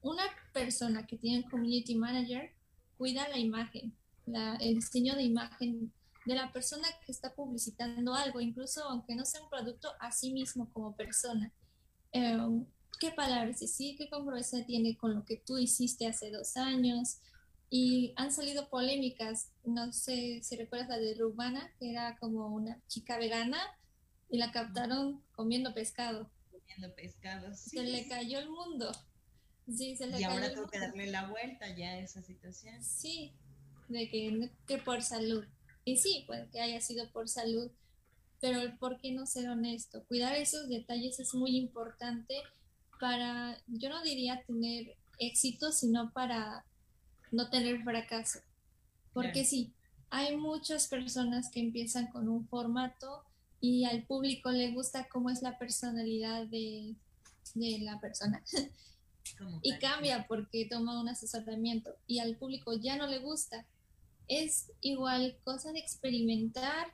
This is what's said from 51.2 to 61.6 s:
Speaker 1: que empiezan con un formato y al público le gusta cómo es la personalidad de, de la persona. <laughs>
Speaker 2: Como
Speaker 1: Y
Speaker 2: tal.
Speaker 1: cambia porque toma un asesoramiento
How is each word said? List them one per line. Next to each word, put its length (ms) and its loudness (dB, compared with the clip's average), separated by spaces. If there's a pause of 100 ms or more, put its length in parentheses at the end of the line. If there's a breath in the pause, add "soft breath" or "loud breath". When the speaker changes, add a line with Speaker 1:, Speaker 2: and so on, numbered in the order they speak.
Speaker 1:
que 100 -4
empiezan 520 0
con 160 0
un 200 2
formato 720 -2 (380 soft breath)
y 240 6
al 200 2
público 460 0
le 220 4
gusta 360 -2
cómo 220 0
es 100 0
la 180 -4
personalidad 880 -2
de, 480 -6 (600)
de 260 2
la 200 -4
persona. 420 0 (100)
<laughs> 840 -6
Speaker 2:
Como 240 -8
Speaker 1:
Y 80 4
Speaker 2:
tal. 100 0
Speaker 1:
cambia 480 2
porque 400 -2
toma 320 -2
un 80 0
asesoramiento 880 -2 (100)